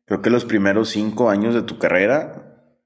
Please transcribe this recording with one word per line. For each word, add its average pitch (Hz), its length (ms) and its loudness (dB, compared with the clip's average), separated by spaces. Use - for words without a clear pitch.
creo 101 180 -4
que 113 80 2
los 120 140 2
primeros 110 440 2
cinco 107 400 -2
años 104 240 0
de 117 80 0
tu 113 160 -10
carrera 107 640 0